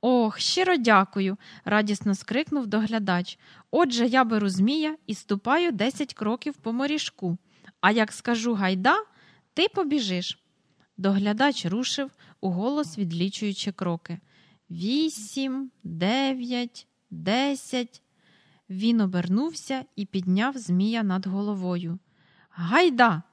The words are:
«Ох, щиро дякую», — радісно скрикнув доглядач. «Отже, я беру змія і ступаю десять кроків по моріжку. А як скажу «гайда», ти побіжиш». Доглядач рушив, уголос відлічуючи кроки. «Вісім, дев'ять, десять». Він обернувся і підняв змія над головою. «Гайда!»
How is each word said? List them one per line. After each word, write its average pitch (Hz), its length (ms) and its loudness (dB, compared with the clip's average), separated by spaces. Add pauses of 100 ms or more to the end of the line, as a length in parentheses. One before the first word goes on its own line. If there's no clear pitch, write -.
«Ох, 240 380 4
щиро 370 380 2
дякую», — 202 600 4 (280)
радісно 208 500 0
скрикнув 269 520 -2
доглядач. 208 720 -2 (320)
«Отже, 254 360 2
я 254 160 4
беру 214 260 2
змія 285 460 2 (120)
і 214 80 -6
ступаю 285 560 0
десять 254 420 -2
кроків 233 400 -4
по 226 200 -8
моріжку. 262 640 -4 (440)
А 202 100 6
як 220 200 2
скажу 233 420 -2
«гайда», 196 420 2 (580)
ти 359 140 2
побіжиш». 254 720 -2 (580)
Доглядач 208 680 2
рушив, 247 460 -4 (300)
уголос 208 560 -2
відлічуючи 196 760 -2
кроки. 170 480 -6 (500)
«Вісім, 262 1040 -4 (120)
дев'ять, 247 1040 -4 (220)
десять». 247 920 -4 (680)
Він 214 320 2
обернувся 208 840 -2 (100)
і 202 100 -6
підняв 196 520 0
змія 214 460 0
над 190 240 0
головою. 185 720 -4 (500)
«Гайда!» 233 840 4